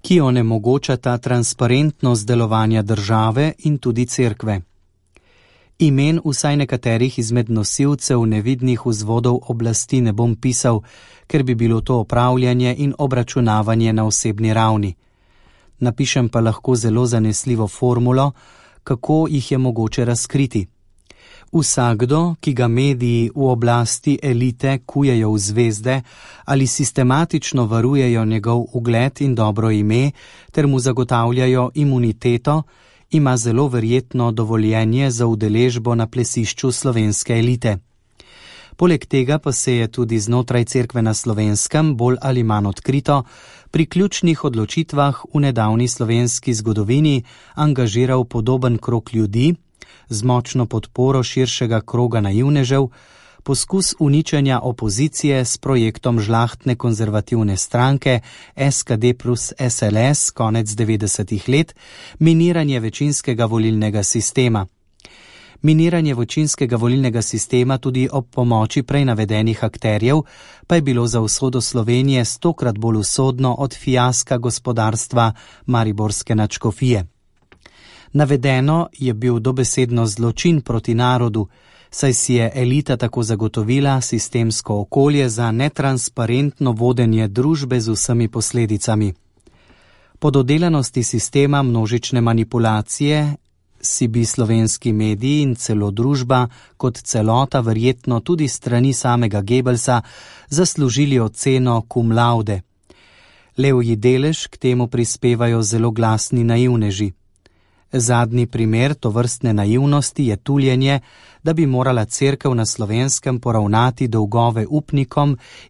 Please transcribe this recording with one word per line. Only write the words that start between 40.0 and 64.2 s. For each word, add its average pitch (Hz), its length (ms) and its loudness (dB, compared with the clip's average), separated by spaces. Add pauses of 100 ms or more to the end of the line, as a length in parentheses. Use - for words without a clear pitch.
znotraj 120 460 0
cerkve 120 380 -2
na 110 120 2
Slovenskem 110 800 0
bolj 123 260 2
ali 127 200 0
manj 107 240 0
odkrito 135 580 0 (460)
pri 160 160 2
ključnih 175 580 0
odločitvah 143 800 -2 (100)
v 151 60 2
nedavni 117 480 2
slovenski 120 640 -2
zgodovini 113 680 0 (320)
angažiral 127 680 0
podoben 123 540 0
krog 117 340 -4
ljudi, 113 420 0 (540)
z 107 140 -6
močno 123 440 0
podporo 127 560 0
širšega 120 580 -2
kroga 117 400 -2
naivnežev, 131 640 2 (560)
poskus - 560 -2
uničenja 143 640 2
opozicije 127 840 -2
s - 140 -4
projektom 117 640 0
žlahtne 117 560 -2
konzervativne 107 800 -2
stranke 127 640 0 (360)
S 139 260 0
K 117 140 -2
D 120 180 2
plus 120 440 -4
S 123 240 -4
L 107 140 0 (180)
S - 160 -2
konec 110 400 -2
devetdesetih 107 800 -4
let, 147 260 0 (440)
miniranje 160 640 2
večinskega 120 640 -2
volilnega 107 580 0
sistema. 113 640 0 (960)